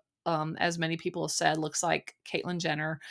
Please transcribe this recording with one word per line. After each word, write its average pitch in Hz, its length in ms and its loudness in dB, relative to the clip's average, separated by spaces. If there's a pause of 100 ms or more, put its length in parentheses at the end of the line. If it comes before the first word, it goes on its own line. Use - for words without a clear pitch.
(260)
um, 160 320 0
as 170 200 2
many 165 180 2
people 165 280 -2
have 156 80 -2
said, 160 260 4
looks 156 240 -2
like 165 320 0 (160)
Caitlyn 180 280 -2
Jenner, 156 420 -2 (100)